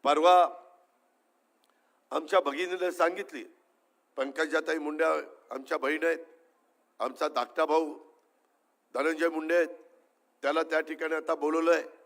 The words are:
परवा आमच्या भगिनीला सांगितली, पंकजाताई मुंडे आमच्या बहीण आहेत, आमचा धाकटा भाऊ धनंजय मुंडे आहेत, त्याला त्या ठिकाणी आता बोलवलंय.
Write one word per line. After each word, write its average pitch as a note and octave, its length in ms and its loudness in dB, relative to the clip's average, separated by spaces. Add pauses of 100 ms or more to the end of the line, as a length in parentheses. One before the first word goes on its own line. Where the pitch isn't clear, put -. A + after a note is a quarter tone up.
परवा E3 460 6 (1600)
आमच्या D#3+ 300 2
भगिनीला F3 500 -4
सांगितली, F3 540 -2 (720)
पंकजाताई D#3 640 -2
मुंडे D3+ 260 -2 (460)
आमच्या C3+ 280 -6
बहीण D#3 260 -2
आहेत, E3 140 0 (800)
आमचा C3 300 -4
धाकटा D3 360 -2
भाऊ D3+ 340 0 (960)
धनंजय D#3 340 0
मुंडे D#3+ 280 0
आहेत, E3 120 4 (760)
त्याला D3+ 200 0
त्या D#3+ 180 0
ठिकाणी D#3+ 340 -6
आता D#3+ 200 -2
बोलवलंय. D#3+ 500 2 (220)